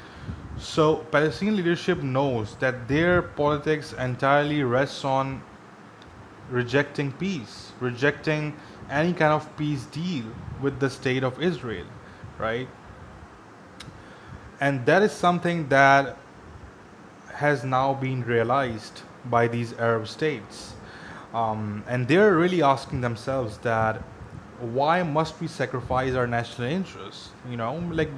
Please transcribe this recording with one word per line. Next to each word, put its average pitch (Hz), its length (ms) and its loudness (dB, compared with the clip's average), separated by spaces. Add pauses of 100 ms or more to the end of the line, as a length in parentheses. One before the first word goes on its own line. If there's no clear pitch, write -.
(580)
So 156 380 4 (140)
Palestinian 156 460 2
leadership 170 460 0
knows 131 540 0
that 123 300 -2
their 170 360 4
politics 147 720 0
entirely 139 680 2
rests 131 440 0
on 135 360 0 (1080)
rejecting 131 640 0
peace, 175 680 -6
rejecting 143 760 0 (360)
any 160 240 2
kind 156 180 4
of - 240 -2
peace 147 300 -2
deal 151 400 -6 (340)
with 135 200 -2
the 135 100 2
state 131 320 -2
of 127 180 -2
Israel, 123 460 -4 (520)
right? 113 300 -2 (1900)
And 139 240 0
that 165 180 6
is 214 100 4
something 170 580 0
that 139 480 6 (1120)
has 143 320 0
now 131 300 2
been 131 300 -2
realized 117 760 0 (300)
by 117 180 6
these 117 300 -2
Arab 117 280 2
states. - 680 -6 (580)
Um, 107 560 -2
and 123 180 0
they're 190 300 6
really 175 260 4
asking 139 380 2
themselves 123 580 -2
that, 110 440 0 (560)
why 139 440 0
must 160 380 -2
we 170 60 -6
sacrifice 127 680 -2
our 127 120 2
national 120 420 -2
interests? 135 640 -8 (180)
You 120 80 -8
know, 117 200 -4 (160)
like, 160 260 0